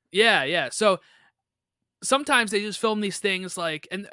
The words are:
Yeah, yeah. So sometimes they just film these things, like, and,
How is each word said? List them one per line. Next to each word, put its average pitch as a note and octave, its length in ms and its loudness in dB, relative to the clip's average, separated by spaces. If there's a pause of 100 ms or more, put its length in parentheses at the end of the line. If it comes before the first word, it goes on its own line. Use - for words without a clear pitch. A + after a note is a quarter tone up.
(120)
Yeah, G3 340 4
yeah. D3 240 0
So G3 320 2 (1000)
sometimes C4 500 2
they G#3 100 0
just G#3 180 -8
film G#3+ 220 0
these G3+ 180 -4
things, F#3 380 -4
like, D#3+ 340 -6
and, G3+ 220 -8